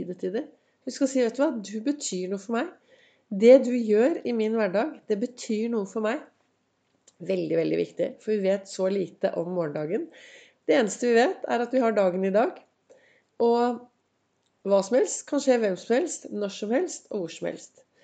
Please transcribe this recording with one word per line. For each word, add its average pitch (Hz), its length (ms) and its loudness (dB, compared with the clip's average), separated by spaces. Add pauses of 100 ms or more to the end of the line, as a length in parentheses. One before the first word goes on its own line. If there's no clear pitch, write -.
det 180 160 -12
til 185 140 -4
dem. 294 100 -6 (400)
Husk 254 160 -4
å 269 80 0
si, 262 140 0
"Vet 226 100 -2
du 262 80 -2
hva? 311 160 2
Du 196 240 -10
betyr 202 480 -6
noe 196 120 -6
for 233 180 -4
meg. 339 100 -6 (600)
Det 220 260 10 (100)
du 240 80 0
gjør 233 480 2
i 240 140 -2
min 220 180 0
hverdag, 220 460 0 (100)
det 208 80 0
betyr 233 560 -4
noe 202 160 -4
for 220 160 -4
meg." 254 160 -2 (1000)
Veldig, 165 340 -2
veldig 160 220 0
viktig, 170 300 -4 (120)
for 220 140 -4
vi 208 80 -2
vet 196 260 0
så 190 220 -4
lite 190 480 -2
om 170 160 -6
morgendagen. 165 540 -4 (580)
Det 311 100 4
eneste 240 320 0
vi 226 100 4
vet, 277 280 2
er 240 160 0
at 240 120 -4
vi 262 80 2
har 226 120 2
dagen 190 320 2
i 196 80 0
dag. 254 220 2 (840)
Og 233 420 2 (800)
hva 190 180 4
som 202 160 0
helst - 300 0
kan 285 160 -2
skje 247 180 4
hvem 196 160 0
som - 160 -2
helst, 302 380 -2
når 208 240 -6
som 214 180 -4
helst 339 360 -4
og 202 140 -4
hvor 156 120 -10
som 170 140 -6
helst. - 340 -18 (200)